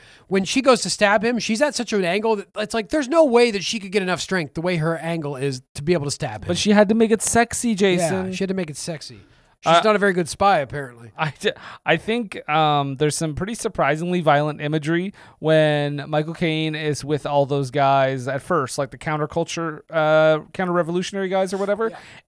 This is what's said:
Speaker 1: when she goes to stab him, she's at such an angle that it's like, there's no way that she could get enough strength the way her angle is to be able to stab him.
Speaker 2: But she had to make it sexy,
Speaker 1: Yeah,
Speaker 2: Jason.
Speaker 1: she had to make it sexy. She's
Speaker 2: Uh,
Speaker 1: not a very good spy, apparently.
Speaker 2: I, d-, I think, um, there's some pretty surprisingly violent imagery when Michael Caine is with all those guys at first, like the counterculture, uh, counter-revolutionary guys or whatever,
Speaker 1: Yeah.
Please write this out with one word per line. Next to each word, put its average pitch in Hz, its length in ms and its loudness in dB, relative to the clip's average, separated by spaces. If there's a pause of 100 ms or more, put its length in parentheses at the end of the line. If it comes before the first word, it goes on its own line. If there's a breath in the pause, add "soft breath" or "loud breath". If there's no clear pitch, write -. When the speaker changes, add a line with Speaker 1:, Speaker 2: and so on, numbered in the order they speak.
(280 loud breath)
Speaker 1:
when 190 160 0
she 262 180 2
goes 247 200 6
to 180 80 -2
stab 208 340 4
him, 240 140 0
she's 214 220 -2
at 294 140 2
such - 180 -6
an 202 120 0
angle 214 320 0
that 196 200 -8
it's 208 160 -4
like, 220 180 -4
there's 294 180 0
no 320 160 6
way 240 260 6
that 196 140 -4
she - 160 -4
could 190 120 -12
get 196 100 2
enough 180 180 -2
strength 175 340 -4
the 165 80 -6
way 180 140 0
her 165 220 0
angle 151 380 -6
is 131 240 -4 (140)
to - 80 -8
be 156 100 0
able 165 140 0
to 143 40 -4
stab 113 340 -8
him. - 40 -6
Speaker 2:
But 180 100 0
she 202 120 2
had 208 200 6
to 220 40 2
make 226 160 4
it 220 100 2
sexy, 233 500 0
Speaker 1:
Yeah, 220 40 0
Speaker 2:
Jason. 185 580 0
Speaker 1:
she 185 120 -6
had 190 40 -2
to 190 60 -4
make 185 160 -6
it 143 60 -14
sexy. 135 440 -12 (460 soft breath)
She's 160 100 6
Speaker 2:
Uh, 170 60 6
Speaker 1:
not 214 140 4
a - 20 0
very 196 140 2
good 175 160 -2
spy, 196 300 2
apparently. 120 580 -8
Speaker 2:
I, 156 240 -2
d-, 202 120 -2 (340 loud breath)
I 165 100 4
think, 208 540 -6
um, 147 460 0
there's 147 200 0
some 160 180 -4
pretty 190 200 -6
surprisingly 175 680 -2
violent 151 400 2
imagery 160 540 -2 (240 loud breath)
when 147 680 2
Michael 151 280 -2
Caine 156 400 -2
is 151 280 -4
with 143 220 -4
all 143 220 2
those 139 240 -2
guys 135 580 2
at 135 140 -4
first, 165 340 -2
like 139 140 -4
the - 80 -20
counterculture, 156 840 -4 (100)
uh, 156 500 4 (120)
counter-revolutionary 180 800 -2
guys 190 240 0
or - 20 -2
whatever, 202 320 -2
Speaker 1:
Yeah. 220 80 -10 (300 loud breath)